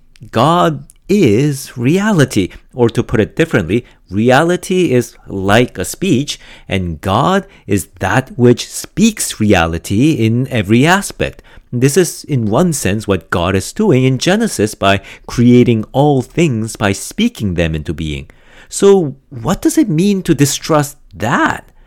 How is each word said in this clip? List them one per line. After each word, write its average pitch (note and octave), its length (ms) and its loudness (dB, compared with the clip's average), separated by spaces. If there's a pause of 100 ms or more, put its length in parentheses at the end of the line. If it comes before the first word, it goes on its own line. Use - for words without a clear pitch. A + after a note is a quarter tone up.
(300)
God D#3+ 560 2 (220)
is C#3+ 680 2
reality, D3 720 2 (260)
or B2 140 2
to A#2+ 120 -2
put A#2 180 -2
it G2 160 -2
differently, A#2+ 480 0 (240)
reality E3 840 0
is B2 260 0 (100)
like G2+ 520 0
a F#2+ 40 -4
speech, D3 560 -2 (280)
and F2 340 -4
God E3 460 0 (180)
is G2+ 220 -2 (120)
that B2+ 380 -4
which B2 320 -4
speaks - 720 -4
reality G2+ 720 0
in A#2 380 0
every A2+ 360 2
aspect. F3 560 -2 (300)
This B2+ 260 0
is, - 260 -2
in B2+ 220 -2
one D3+ 280 2
sense, G#2 340 -4
what F#2+ 220 -2
God F#2 260 0
is - 180 -4
doing D#3 300 2
in C3 140 2
Genesis F3 560 0
by G2 300 0 (240)
creating B2 640 4
all C#3 300 2
things A#2+ 540 -2
by G2 180 0
speaking - 600 -4
them E2 220 -2
into D#2 180 -6
being. D2 360 -8 (400)
So G3 480 2 (120)
what C3+ 320 -4
does - 160 0
it D4 120 2
mean F#3 340 0
to F3 100 2
distrust C#3+ 640 0 (160)
that? C3 580 -4 (160)